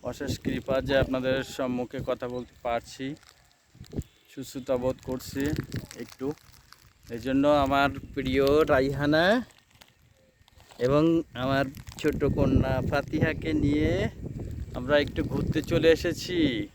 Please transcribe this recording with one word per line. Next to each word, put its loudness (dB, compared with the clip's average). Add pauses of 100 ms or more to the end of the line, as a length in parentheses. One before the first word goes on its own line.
অশেষ -6
কৃপা -4
যে 0
আপনাদের 0
সম্মুখে -6
কথা -4
বলতে -10
পারছি, -4 (1200)
সুস্থতা -6
বোধ -2
করছি -6 (560)
একটু। -10 (800)
এই -12
জন্য 2 (220)
আমার 4 (240)
প্রিয় 2 (180)
রাইহানা 2 (1500)
এবং 4 (300)
আমার 0 (320)
ছোট -2 (140)
কন্যা 4
ফাতিহাকে 0
নিয়ে 2 (840)
আমরা 0
একটু -2
ঘুরতে -2
চলে 4
এসেছি। 0 (380)